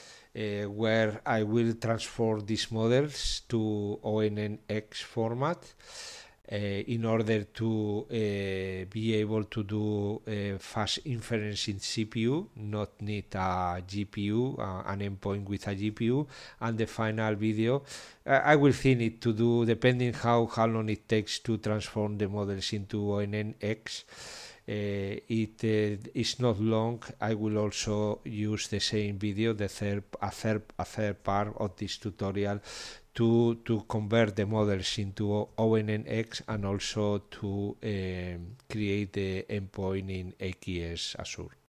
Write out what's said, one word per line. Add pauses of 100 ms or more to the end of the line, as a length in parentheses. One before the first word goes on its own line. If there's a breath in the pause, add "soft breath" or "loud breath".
(360 loud breath)
uh,
where
I
will
transform
these
models
to
O
N
N (100)
X
format, (880 loud breath)
uh,
in
order
to,
uh,
be
able
to
do,
uh,
fast
inference
in
C
P
U,
not
need
a
G
P
U,
uh,
an
endpoint
with
a
G
P
U, (340 loud breath)
and
the
final
video, (440 loud breath)
uh,
I
will
think
it
to
do,
depending
how,
how
long
it
takes
to
transform
the
models
into
O
N
N
X. (600 loud breath)
Uh,
it,
uh,
is
not
long. (180)
I
will
also
use
the
same
video,
the
third, (180)
a
third, (160)
a
third
part
of
this
tutorial (540 loud breath)
to,
to
convert
the
models
into
O-,
O
N
N
X
and
also
to,
um, (100)
create
the
endpoint
in
A
Q
S
Azure. (140)